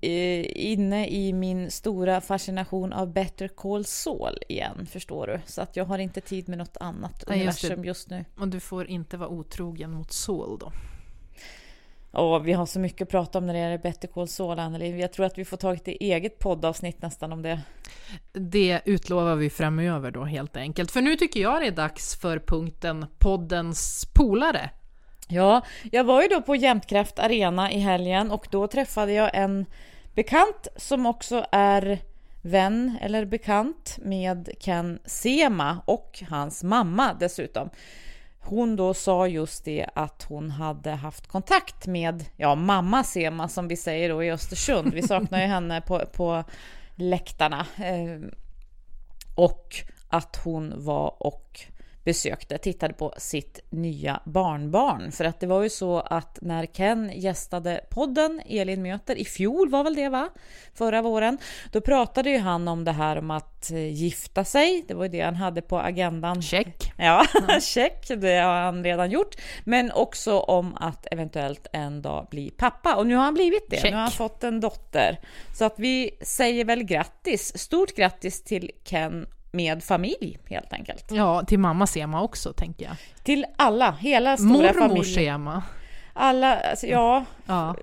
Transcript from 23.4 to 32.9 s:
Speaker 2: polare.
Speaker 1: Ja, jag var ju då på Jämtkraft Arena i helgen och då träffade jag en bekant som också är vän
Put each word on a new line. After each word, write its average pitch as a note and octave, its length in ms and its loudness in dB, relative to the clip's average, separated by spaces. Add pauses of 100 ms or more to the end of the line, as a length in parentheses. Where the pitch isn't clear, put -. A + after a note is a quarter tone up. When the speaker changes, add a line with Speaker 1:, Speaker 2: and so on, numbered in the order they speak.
Speaker 2:
polare. A#3 560 6 (580)
Speaker 1:
Ja, G3 340 8 (300)
jag B3 120 6
var B3+ 180 8
ju F#4+ 60 8
då F4+ 140 4
på C#4+ 140 2
Jämtkraft A3 640 2
Arena G3 520 2
i G3+ 80 -2
helgen F#3+ 520 2
och G3+ 200 -6
då G3 160 2
träffade A3 460 0
jag G#3+ 200 4
en G3 320 2 (500)
bekant D#4+ 600 4
som B3+ 300 0
också A#3 460 0
är G3+ 480 6 (420)
vän G#3 600 2